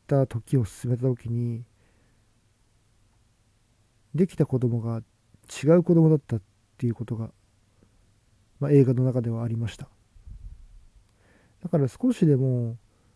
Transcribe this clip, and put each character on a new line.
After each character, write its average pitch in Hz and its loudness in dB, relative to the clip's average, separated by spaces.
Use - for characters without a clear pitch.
た 139 2
時 120 -2
を 117 2
進 - -6
め 123 -2
た 120 -8
時 123 -2
に、 117 -6
で 175 2
き - -4
た 151 0
子 127 -2
供 117 -2
が 113 -8
違 139 -4
う 175 4
子 175 2
供 160 6
だ 156 4
っ 147 2
た 117 -6
っ 98 -8
て 123 -4
い 117 -2
う 113 -6
こ 113 -10
と 117 -8
が、 113 -8
ま 139 -2
あ、 - 2
映 139 8
画 127 2
の 123 0
中 127 0
で 117 -4
は 113 -4
あ 120 -4
り 113 -6
ま 113 -4
し - -12
た。 143 -18
だ 180 -10
か 170 0
ら 139 2
少 254 -2
し 185 0
で 143 6
も、 123 -2